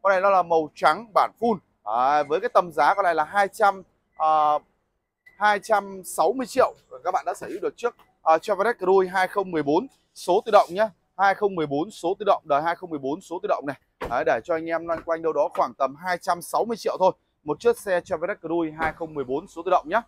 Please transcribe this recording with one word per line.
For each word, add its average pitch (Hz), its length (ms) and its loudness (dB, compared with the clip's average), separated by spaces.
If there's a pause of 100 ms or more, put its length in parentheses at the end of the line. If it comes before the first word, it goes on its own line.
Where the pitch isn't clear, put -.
Con 190 100 2
này 185 100 4
nó 196 80 4
là 185 140 4
màu 160 320 2
trắng 190 380 2
bản 139 260 4
full. 220 180 0 (280)
Đấy, 127 380 2
với 147 160 -2
cái - 140 -4
tầm 180 180 2
giá 151 220 4
con 196 100 0
này 175 120 2
là 156 80 0
hai 196 240 0
trăm, 196 360 0 (340)
à, 151 420 2 (800)
hai 208 220 2
trăm 196 440 -2
sáu 175 300 0
mươi 262 140 -4
triệu. - 260 2 (300)
Các 175 80 -2
bạn 170 140 -2
đã 175 80 -4
sở - 140 -10
hữu 151 140 -10
được 151 160 -6
chiếc, 240 180 -6 (280)
à, 160 140 4
Chevrolet 202 400 -2
Cruze 190 320 2
hai 185 180 0
không 185 240 -4
mười 156 120 0
bốn 160 240 0 (280)
số 185 300 2
tự 226 60 -6
động 185 200 6
nhá. 208 180 -2 (280)
Hai 190 180 2
không 196 200 -2
mười 156 120 -2
bốn 147 240 -4
số 175 280 -4
tự 214 60 -6
động, - 200 2
đời 147 160 2
hai 170 140 -2
không 185 140 -16
mười 156 100 -6
bốn 139 220 -6
số 175 220 -12
tự 208 40 -8
động 156 200 -2
này. 139 120 -10 (300)
Đấy, 123 160 -2
để 135 180 0
cho 170 120 -2
anh 165 140 -6
em 165 180 -6
loanh 165 140 -4
quanh 165 200 -4
đâu 160 120 -2
đó 151 200 0
khoảng 143 200 -2
tầm 135 220 -2
hai 180 220 -4
trăm 175 240 -2
sáu 160 240 -2
mươi 233 120 -6
triệu 147 220 -4
thôi. 185 120 6 (320)
Một 151 160 -4
chiếc 233 180 2
xe 180 240 -2
Chevrolet 175 400 -6
Cruze 160 360 -4
hai 160 160 -2
không 160 200 -10
mười 143 100 -4
bốn 139 240 -4
số 165 180 -16
tự 185 60 -2
động 170 180 -6
nhá. 214 180 -2